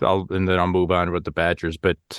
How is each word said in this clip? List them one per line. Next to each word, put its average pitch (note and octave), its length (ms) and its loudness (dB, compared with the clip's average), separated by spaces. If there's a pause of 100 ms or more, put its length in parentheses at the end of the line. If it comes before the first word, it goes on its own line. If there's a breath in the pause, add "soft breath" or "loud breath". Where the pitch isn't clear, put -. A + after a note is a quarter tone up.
I'll, F#2+ 280 2
and F#2 180 0
then F#2 100 4
I'll F2+ 100 2
move F2+ 220 2
on F2 220 2
with E2+ 140 -4
the D#2 60 -8
Badgers. E2 460 -2
But, F2+ 200 0 (220)